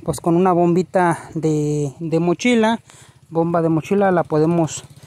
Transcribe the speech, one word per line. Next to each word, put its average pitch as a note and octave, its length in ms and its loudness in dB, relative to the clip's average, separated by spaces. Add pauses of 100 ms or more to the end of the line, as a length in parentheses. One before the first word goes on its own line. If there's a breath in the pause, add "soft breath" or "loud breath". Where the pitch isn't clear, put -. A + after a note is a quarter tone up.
pues - 160 -6
con E3+ 160 0
una F#3 160 4
bombita F3 840 0
de, D3+ 680 -2
de E3 200 -2
mochila, A3 600 0 (500 loud breath)
bomba E3+ 320 0
de E3 80 0
mochila G3 400 0
la F3 120 2
podemos D#3+ 640 0 (220 loud breath)